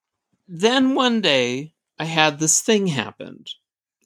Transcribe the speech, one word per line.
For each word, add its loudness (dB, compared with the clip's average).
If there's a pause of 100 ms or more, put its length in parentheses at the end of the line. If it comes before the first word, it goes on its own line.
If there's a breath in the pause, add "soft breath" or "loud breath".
(460)
then 0
one 2
day 0 (240)
I -6
had 0
this 0
thing 2
happened, -8 (560)